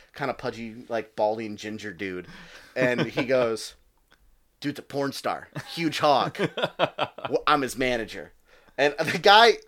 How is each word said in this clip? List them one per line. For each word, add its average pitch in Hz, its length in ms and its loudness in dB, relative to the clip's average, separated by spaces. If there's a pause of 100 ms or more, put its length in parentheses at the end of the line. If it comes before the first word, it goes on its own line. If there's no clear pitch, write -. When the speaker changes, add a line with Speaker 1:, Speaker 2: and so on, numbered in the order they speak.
(160)
Speaker 1:
kinda 135 180 -4
pudgy, 117 560 -10
like, 113 260 -6
balding 107 420 -2
ginger 104 360 -10
dude. 90 320 -8 (500)
And 123 260 0
he 143 240 -4
Speaker 2:
<laughs> 127 120 2
Speaker 1:
goes, 113 380 -4 (840)
"Dude's 143 180 -6
a - 20 -14
porn 139 300 -6
star. 85 360 -6 (280)
Huge 165 240 -2
hog. 135 440 4
Speaker 2:
<laughs> 156 60 0 (800)
Speaker 1:
Well, 135 160 -2
I'm 147 160 4
his 120 160 -6
manager." 113 560 -4 (460)
And 143 180 4
the 160 220 -2
guy 214 380 8 (100)